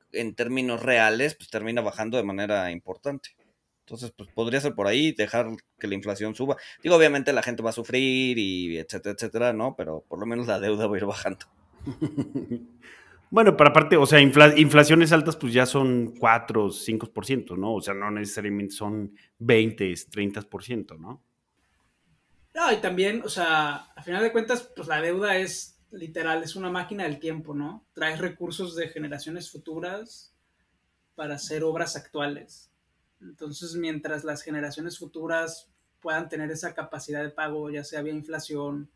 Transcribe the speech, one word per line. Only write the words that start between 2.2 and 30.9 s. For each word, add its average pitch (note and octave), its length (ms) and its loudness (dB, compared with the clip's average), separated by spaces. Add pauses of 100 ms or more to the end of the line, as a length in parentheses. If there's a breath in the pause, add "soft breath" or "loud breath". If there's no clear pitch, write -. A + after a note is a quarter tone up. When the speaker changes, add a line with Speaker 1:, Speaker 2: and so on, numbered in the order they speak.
Speaker 1:
manera G2+ 480 -2
importante. F#2 600 -10 (500)
Entonces, A#2 360 -14
pues, G2 140 -20
podría A#2 300 0
ser C#3+ 160 -2
por G2+ 100 0
ahí, C#3+ 240 2
dejar A2+ 380 -2 (280)
que G#2 120 -10
la G2 80 -4
inflación G2+ 400 -6
suba. C3+ 200 -2 (280 loud breath)
Digo, E3+ 100 6
obviamente D3 380 6
la A2+ 100 2
gente A2+ 220 -4
va A2+ 60 0
a - 20 -8
sufrir B2+ 680 0
y F2+ 400 -2
etcétera, G2 380 -8
etcétera, A#2 360 0
¿no? A2+ 240 -2
Pero D#2+ 320 -8
por E2+ 120 -10
lo A2 60 -6
menos A#2+ 200 -4
la G2 140 0
deuda G#2 260 0
va G#2 80 0
a F#2 40 -2
ir G2+ 80 -2
bajando. - 400 -8 (380)
Speaker 2:
<laughs> - 960 -8 (560 soft breath)
Bueno, G3+ 220 6
pero C#3+ 140 8
aparte, D#3+ 260 4
o D3 80 8
sea, D3 160 8
infla-, D3 380 10
inflaciones D3+ 520 8
altas, D#3+ 260 4
pues, A#2 180 -4
ya B2+ 100 8
son B2 540 2
cuatro A2+ 480 4
o F#2 40 0
cinco A2 400 -4
por G#2 140 -8
ciento, A2+ 320 -4
¿no? G#2 200 -2
O F#2+ 40 -2
sea, G2 140 -6
no G2+ 160 -4
necesariamente G2+ 640 -6
son G#2 420 -6 (220 soft breath)
veinte, A2 560 4 (160)
treinta G2+ 320 -4
por F#2+ 200 -12
ciento, G#2+ 360 -8
¿no? G#2+ 240 -18 (1300)
Speaker 3:
No, D#4+ 180 2
y G#3+ 60 4
también, F#3+ 480 -2
o G#3+ 60 -6
sea, D#3 680 0
a D3+ 60 -20
final F3+ 200 -4
de A3+ 100 0
cuentas, A#3 440 -2
pues, D3 100 -12
la D#3 140 -2
deuda F#3 380 0
es F#3 320 -6 (260)
literal, E3 440 -4
es D#3+ 140 -10
una F#3 140 -6
máquina F3+ 340 -6
del D3 160 -6
tiempo, D#3+ 340 -8
¿no? D3 380 -8
Traes D#3+ 260 -4
recursos F3 580 -8
de E3 120 -6
generaciones D3+ 600 -10
futuras E3+ 840 -14 (800)